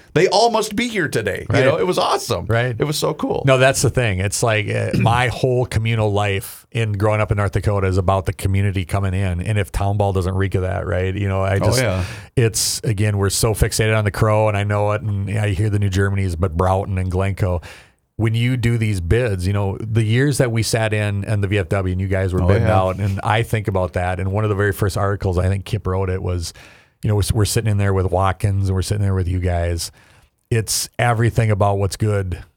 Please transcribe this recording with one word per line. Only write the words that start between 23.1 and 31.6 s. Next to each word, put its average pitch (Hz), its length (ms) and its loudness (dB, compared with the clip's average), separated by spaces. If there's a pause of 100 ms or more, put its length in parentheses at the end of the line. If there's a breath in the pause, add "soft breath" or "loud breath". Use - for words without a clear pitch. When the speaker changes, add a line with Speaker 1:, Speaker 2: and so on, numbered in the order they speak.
Speaker 2:
I 113 200 0
think 110 260 -2
about 92 260 0
that. 90 260 -2
And 95 120 -2
one 107 120 0
of 104 60 0
the 98 60 0
very 101 160 2
first 101 260 -2
articles, 98 400 0
I 92 100 2
think 98 160 -2
Kip - 220 -6
wrote 92 240 -2
it, 92 120 -4
was, 90 300 -4 (500 loud breath)
you 107 60 -2
know, 107 60 2
we're, 101 80 2 (100)
we're 107 140 2
sitting 110 240 0
in 101 80 2
there 98 160 2
with 92 160 2
Watkins 98 580 0
and 95 60 0
we're 92 80 0
sitting 104 200 -2
there 98 120 2
with 92 140 0
you 92 100 -2
guys. 87 520 -2 (600 soft breath)
It's - 380 -2 (100)
everything 117 520 0
about 101 280 0